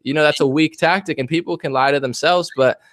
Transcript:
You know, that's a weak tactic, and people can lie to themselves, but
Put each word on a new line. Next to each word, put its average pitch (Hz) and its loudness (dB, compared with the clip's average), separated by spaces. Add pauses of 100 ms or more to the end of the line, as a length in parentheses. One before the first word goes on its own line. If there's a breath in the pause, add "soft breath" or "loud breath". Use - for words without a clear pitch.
You 131 -4
know, 151 2
that's 151 0
a 143 2
weak 156 0
tactic, 175 0
and 131 -4
people 165 -4
can 139 -6
lie 131 2
to 143 0
themselves, 160 0
but 131 2 (140)